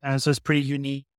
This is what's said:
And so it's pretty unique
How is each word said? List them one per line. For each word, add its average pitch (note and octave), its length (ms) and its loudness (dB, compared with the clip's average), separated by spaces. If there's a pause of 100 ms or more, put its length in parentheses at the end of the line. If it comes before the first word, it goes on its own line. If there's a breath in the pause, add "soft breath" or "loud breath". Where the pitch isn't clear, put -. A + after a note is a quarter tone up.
And C3+ 180 0
so D3+ 100 2
it's C3+ 100 2
pretty D3 220 2
unique C#3 440 -4 (120)